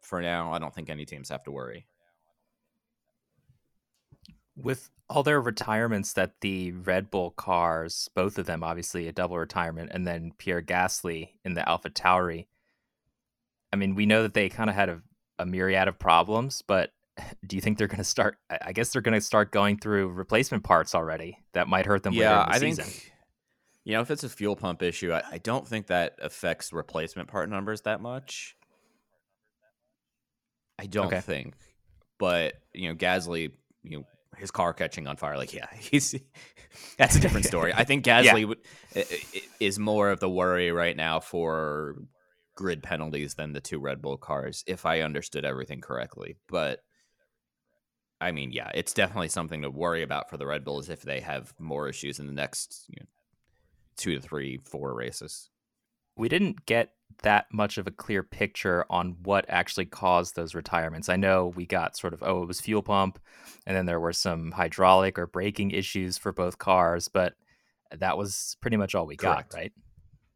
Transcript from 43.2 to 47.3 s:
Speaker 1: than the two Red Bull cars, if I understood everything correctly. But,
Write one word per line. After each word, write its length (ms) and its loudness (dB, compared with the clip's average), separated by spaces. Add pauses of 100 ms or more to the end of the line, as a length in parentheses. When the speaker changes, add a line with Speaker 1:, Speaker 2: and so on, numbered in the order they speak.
Speaker 1:
than 180 -8
the 80 -8
two 180 -8
Red 220 -6
Bull 160 -6
cars, 500 -6
if 200 -6
I 140 2
understood 440 -4
everything 360 -6
correctly. 560 -10 (120)
But, 320 -2 (1400)